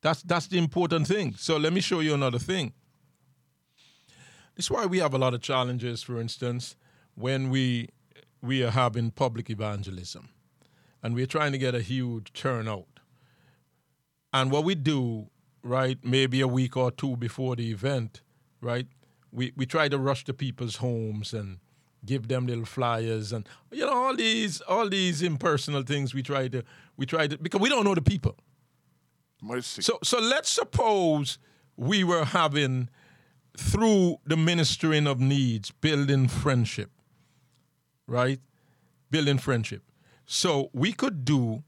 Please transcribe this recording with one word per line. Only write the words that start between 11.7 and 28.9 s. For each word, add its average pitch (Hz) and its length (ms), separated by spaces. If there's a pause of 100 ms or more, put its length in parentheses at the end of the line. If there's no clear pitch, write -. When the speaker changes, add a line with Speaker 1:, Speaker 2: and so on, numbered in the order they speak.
Speaker 1:
a 117 60
huge 120 520
turnout. 110 540 (1500)
And 131 180
what 147 120
we 190 120
do, 127 540 (340)
right, 131 400
maybe 131 380
a 131 60
week 127 300
or 127 140
two 131 260
before 123 380
the 117 160
event, 117 500 (400)
right, 120 260 (440)
we, 123 240
we 131 100
try 151 240
to 143 80
rush 131 280
to 139 80
people's 123 440
homes 110 560
and 98 240 (480)
give 120 220
them 127 200
little 117 180
flyers 113 680
and, 110 160 (240)
you 254 140
know, 277 80
all 254 220
these, 220 460
all 208 280
these 180 320
impersonal 147 640
things 139 300
we 135 100
try 135 240
to, 123 160 (340)
we 135 80
try 156 220
to, 147 100
because 190 240
we 240 80
don't 254 140
know 196 120
the 165 60
people. - 340 (1040)